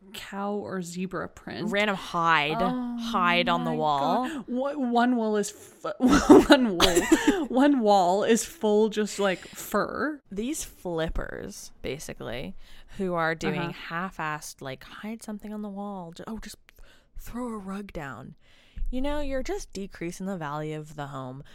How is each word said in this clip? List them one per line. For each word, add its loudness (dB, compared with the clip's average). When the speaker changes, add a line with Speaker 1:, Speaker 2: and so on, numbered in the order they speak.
Speaker 1:
cow -6
or -6
zebra -6
print. -8
Speaker 2:
Random 2
hide. 2
Speaker 1:
Oh -2
Speaker 2:
Hide 2
on 2
the -2
Speaker 1:
my -2
Speaker 2:
wall. 2
Speaker 1:
God. -8
One, -2
one 4
wall 0
is 0
f-, -4
<laughs> 10
one 6
wall. 4
Speaker 2:
<laughs> -
Speaker 1:
One 4
wall 6
is 4
full 2
just, -4
like, 2
fur. -4
Speaker 2:
These -6
flippers, -6
basically, -10
who -2
are 0
doing -4
Speaker 1:
Uh-huh. -4
Speaker 2:
half-assed, -8
like, -10
hide -14
something -12
on -10
the -8
wall. -10
Ju-, -16
oh, -8
just -16
throw -8
a -8
rug -10
down. -12
You 0
know, 0
you're -2
just -6
decreasing -8
the -4
value -6
of -12
the -8
home -10